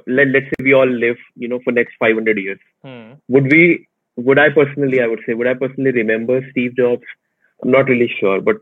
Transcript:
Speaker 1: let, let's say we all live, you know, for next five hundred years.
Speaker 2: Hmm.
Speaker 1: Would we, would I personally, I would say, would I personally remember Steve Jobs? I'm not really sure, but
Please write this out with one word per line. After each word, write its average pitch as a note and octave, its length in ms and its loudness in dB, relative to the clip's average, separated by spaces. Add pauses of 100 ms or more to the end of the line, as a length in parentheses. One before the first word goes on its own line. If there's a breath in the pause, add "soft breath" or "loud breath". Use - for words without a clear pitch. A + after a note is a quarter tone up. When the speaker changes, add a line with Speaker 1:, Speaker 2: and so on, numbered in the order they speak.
Speaker 1:
let, C3+ 220 2
let's C3+ 180 0
say - 180 -8
we C3+ 100 2
all C3 140 4
live, A#2 280 -2 (200)
you A#2+ 120 -10
know, B2 160 -6
for B2+ 80 -2
next A#2+ 260 -2
five A2+ 180 2
hundred A2 220 0
years. G2 200 -8 (260)
Speaker 2:
Hmm. A#2+ 280 -20 (160)
Speaker 1:
Would C3+ 220 2
we, E3 380 2 (280)
would C3 220 2
I D3 120 4
personally, C#3 500 0
I A#2+ 60 0
would A2+ 200 -4
say, A#2+ 80 -4
would A#2+ 120 -4
I B2+ 80 0
personally C3+ 380 -4
remember A#2 480 -2 (100)
Steve B2 260 -4
Jobs? B2 280 0 (580)
I'm B2+ 80 -2
not C3+ 180 4
really A#2+ 220 2 (100)
sure, F#2+ 200 0
but G#2+ 220 0